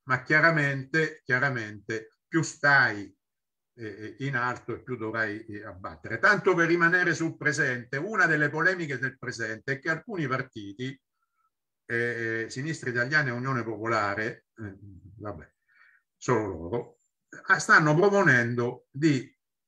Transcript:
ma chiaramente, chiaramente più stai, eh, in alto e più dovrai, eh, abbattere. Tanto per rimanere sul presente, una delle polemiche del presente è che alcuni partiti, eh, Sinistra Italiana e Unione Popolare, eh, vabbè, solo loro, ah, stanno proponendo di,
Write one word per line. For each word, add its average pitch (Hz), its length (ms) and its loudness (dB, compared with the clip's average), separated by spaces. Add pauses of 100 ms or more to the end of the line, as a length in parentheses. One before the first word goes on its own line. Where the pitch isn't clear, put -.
ma 127 180 -2
chiaramente, 151 1040 2
chiaramente 113 920 -4 (100)
più 165 140 2
stai, 120 680 2 (680)
eh, 107 420 -12
in 135 160 -4
alto 120 380 -4
e - 80 -10
più 127 140 -8
dovrai, 110 480 -4
eh, 101 200 -12
abbattere. 98 540 -10
Tanto 196 360 4
per 165 120 4
rimanere 175 480 4
sul 160 220 -4
presente, 139 600 -2
una 185 300 0
delle 151 220 2
polemiche 160 500 0
del 127 200 -6
presente 113 560 -6
è 131 40 -8
che 165 120 -4
alcuni 160 360 -4
partiti, 123 720 -6 (880)
eh, 117 640 -4
Sinistra 143 420 -6
Italiana 131 380 0
e 123 40 -2
Unione 120 300 -2
Popolare, 107 840 -4 (100)
eh, 101 200 -12 (420)
vabbè, 92 340 -12 (640)
solo 113 300 0
loro, 87 540 -8 (480)
ah, 190 100 4
stanno 160 360 6
proponendo 127 960 4
di, 139 400 0 (380)